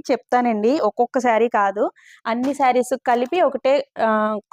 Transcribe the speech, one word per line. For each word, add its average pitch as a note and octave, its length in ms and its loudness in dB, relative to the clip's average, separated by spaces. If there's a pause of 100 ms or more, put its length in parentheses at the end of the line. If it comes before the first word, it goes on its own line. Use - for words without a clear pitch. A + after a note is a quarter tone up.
(120)
చెప్తానండి, A#3+ 680 0
ఒక్కొక్క A#3+ 400 -2
శారీ A#3 280 2
కాదు, G#3 440 -2 (340)
అన్ని B3 280 -4
శారీస్ B3+ 440 0 (100)
కలిపి B3+ 340 0
ఒకటే, - 460 0 (120)
ఆ, G#3+ 400 -2 (140)